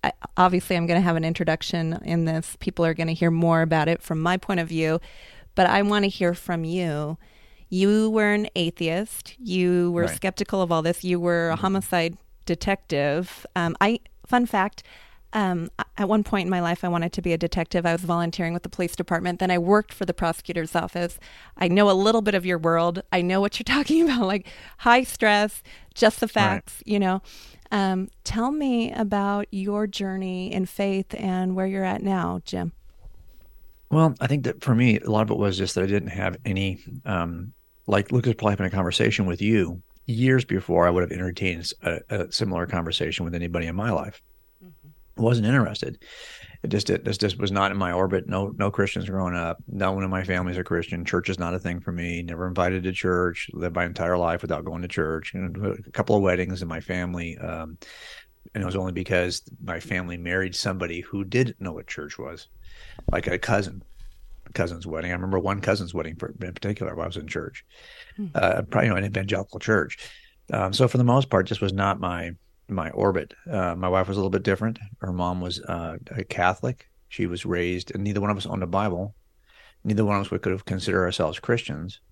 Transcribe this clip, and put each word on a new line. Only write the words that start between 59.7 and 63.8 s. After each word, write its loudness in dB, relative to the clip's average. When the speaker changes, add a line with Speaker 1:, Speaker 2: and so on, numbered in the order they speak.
Speaker 2:
family -6
married -2
somebody -4
who -6
did 0
know -8
what -14
church -12
was, -14
like -2
a 0
cousin, -2